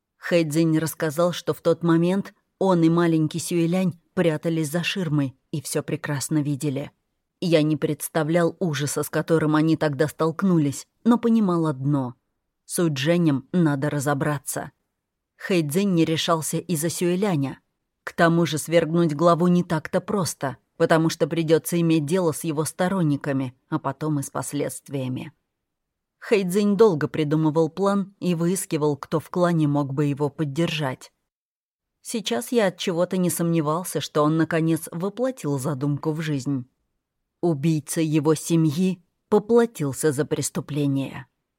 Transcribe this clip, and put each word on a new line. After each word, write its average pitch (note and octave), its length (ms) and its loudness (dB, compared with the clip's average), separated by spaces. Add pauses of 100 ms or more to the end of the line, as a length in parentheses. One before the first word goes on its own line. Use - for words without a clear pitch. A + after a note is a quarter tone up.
(180)
Хэйдзинь D#3+ 600 2
рассказал, D#3+ 540 -2
что - 220 -4
в - 80 -16
тот - 200 2
момент E3+ 520 2 (240)
он F#3 240 2
и E3 80 6
маленький E3 480 2
Сюэлянь E3+ 600 -2 (140)
прятались D#3+ 580 0
за E3+ 120 -2
ширмой D3+ 560 -2 (140)
и D3 100 -6
всё - 200 -4
прекрасно D3 600 -4
видели. C#3 500 -4 (480)
Я E3 220 4
не D3+ 140 0
представлял D#3+ 840 -2
ужаса, D3 420 -2
с - 60 -6
которым D#3 480 0
они D#3 220 2
тогда D3 300 0
столкнулись, D#3+ 760 0 (180)
но A#3 140 4
понимал G#3 480 2
одно. C3+ 480 -2 (520)
С - 160 -8
Удженем D3+ 680 0
надо D3+ 360 2
разобраться. D3 840 -4 (640)
Хэйдзинь F3+ 580 0
не E3 100 6
решался D#3+ 540 -2
из-за E3 320 -2
Сюэляня. F3 680 -2 (440)
К - 80 -10
тому E3+ 320 4
же D3+ 140 -4
свергнуть E3 560 2
главу E3+ 340 4
не F3 160 4
так-то F3 380 -4
просто, D3 560 -4 (180)
потому E3 320 4
что D#3+ 180 0
придётся D#3+ 540 0
иметь D#3+ 240 2
дело E3+ 280 0
с - 120 -8
его D#3 220 -2
сторонниками, D3 880 -2 (140)
а D#3 80 -2
потом D3 420 -4
и - 20 -6
с C#3 60 -8
последствиями. C3+ 1040 -6 (840)
Хэйдзинь G3+ 580 0
долго E3+ 320 4
придумывал D#3 640 0
план G3 500 -2
и F3+ 140 0
выискивал, D#3+ 640 -2
кто - 200 -4
в - 120 -8
клане F3 360 2
мог C#3+ 280 0
бы D3 100 0
его C#3+ 240 0
поддержать. D3+ 840 -4 (920)
Сейчас A#3 500 -6
я A3+ 140 4
от F3+ 100 -2
чего-то F3+ 400 -2
не F3+ 140 2
сомневался, E3 720 0
что - 220 0
он, D#3 120 2
наконец, D#3+ 560 0
воплотил G3 640 -4
задумку C#3+ 540 -4
в D#3 80 -6
жизнь. C#3+ 460 -4 (760)
Убийца D#3+ 600 0
его D#3 320 2
семьи E3 680 0 (280)
поплатился G#3 840 2
за C3+ 140 -2
преступление. C#3 1000 -4 (320)